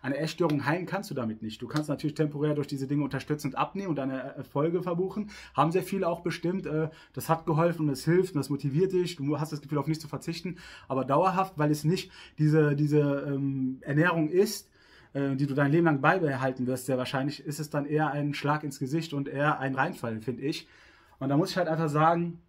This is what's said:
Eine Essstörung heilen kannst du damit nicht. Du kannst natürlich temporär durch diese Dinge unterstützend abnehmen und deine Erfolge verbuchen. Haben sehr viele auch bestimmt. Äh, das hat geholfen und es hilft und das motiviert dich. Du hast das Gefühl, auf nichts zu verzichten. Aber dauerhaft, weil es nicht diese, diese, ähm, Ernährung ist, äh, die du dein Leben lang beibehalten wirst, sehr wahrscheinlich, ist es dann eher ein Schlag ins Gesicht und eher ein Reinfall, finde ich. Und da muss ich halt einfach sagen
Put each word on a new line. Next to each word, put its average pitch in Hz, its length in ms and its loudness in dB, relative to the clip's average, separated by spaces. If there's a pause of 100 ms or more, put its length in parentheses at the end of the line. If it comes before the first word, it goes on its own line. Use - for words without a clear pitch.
Eine 135 160 -4
Essstörung 151 480 0
heilen 165 200 0
kannst 196 240 -6
du 147 60 -6
damit 110 260 -4
nicht. 107 200 -10
Du 123 60 -10
kannst 151 220 -2
natürlich 147 240 -2
temporär 151 400 0
durch 143 140 -2
diese 135 200 -4
Dinge 143 160 0
unterstützend 143 540 -4
abnehmen 190 320 -4
und 151 60 0
deine 131 240 -4
Erfolge 147 640 -2
verbuchen. 180 460 -2 (260)
Haben 151 160 4
sehr 180 120 2
viele 190 240 -2
auch 170 140 -2
bestimmt. 180 440 -4
Äh, 156 240 -2 (240)
das - 160 -8
hat 160 160 2
geholfen 165 420 2
und - 20 2
es 131 160 -4
hilft 180 300 2
und 143 40 2
das 131 100 -4
motiviert 147 440 0
dich. 180 220 0
Du 143 240 -2
hast 156 120 -4
das 151 100 -8
Gefühl, 143 180 -2
auf 139 80 -2
nichts 156 140 -2
zu 151 60 -14
verzichten. 170 500 -8 (300)
Aber 131 160 0
dauerhaft, 175 540 2
weil 151 140 4
es 151 120 0
nicht 180 280 0 (260)
diese, 151 380 6
diese, 147 520 2
ähm, 139 540 -2
Ernährung 156 480 2
ist, 202 400 2 (440)
äh, 139 220 0
die 139 120 0
du 135 60 -2
dein 143 180 4
Leben 170 140 6
lang 143 160 4
beibehalten 135 680 2
wirst, 127 200 -2
sehr 131 100 0
wahrscheinlich, 135 480 -4
ist 151 140 -6
es 147 100 -6
dann 143 160 -2
eher 151 260 0
ein 147 220 -2
Schlag 147 300 0
ins 143 160 -8
Gesicht 147 340 -2
und 139 140 -4
eher 143 320 0
ein 135 160 -2
Reinfall, 127 460 -2
finde 120 220 -6
ich. 156 240 -4 (520)
Und 135 100 -4
da 139 80 4
muss 185 140 2
ich - 60 -2
halt 175 100 2
einfach 160 220 0
sagen 170 600 2